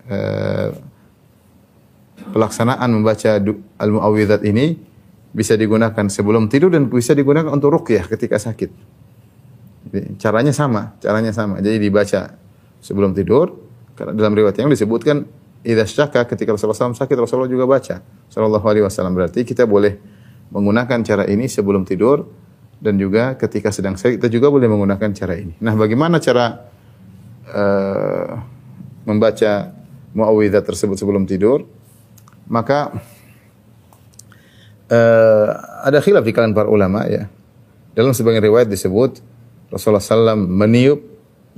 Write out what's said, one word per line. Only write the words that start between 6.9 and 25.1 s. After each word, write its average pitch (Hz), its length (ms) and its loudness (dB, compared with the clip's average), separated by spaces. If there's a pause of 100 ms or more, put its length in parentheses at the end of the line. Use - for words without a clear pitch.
digunakan 143 400 2
untuk 143 240 2
ruqyah 104 320 -2
ketika 110 320 -4
sakit. - 300 -8 (1200)
Jadi, 101 260 -8
caranya 113 320 0
sama, 117 480 -2
caranya 110 320 -2
sama. 98 320 -4
Jadi 107 160 0
dibaca 101 560 0 (460)
sebelum 98 340 -2
tidur, 107 400 0 (400)
karena - 220 -10
dalam 107 160 2
riwayat 104 240 2
yang 139 160 2
disebutkan, 117 560 -2 (320)
"Idza 113 240 0
syaka," 135 400 0
ketika 107 320 -4
Rasulullah 107 160 -2
sallallahu 123 240 -4
alaihi - 0 -
wasallam - 0 -
sakit, 139 240 -2
Rasulullah 127 320 -2
juga 127 160 0
baca, 135 280 0 (360)
sallallahu 107 340 0
alaihi 107 220 2
wasallam. 92 240 -4
Berarti 92 320 -2
kita 120 240 0
boleh 101 320 2 (560)
menggunakan 117 480 0
cara 101 240 0
ini 104 240 -2
sebelum 98 320 0
tidur 110 420 0 (540)
dan 104 180 -2
juga 110 400 0
ketika 110 320 -4
sedang 95 240 -4
sakit, 117 240 -2
kita 120 140 0
juga 120 180 2
boleh 135 160 4
menggunakan 104 480 0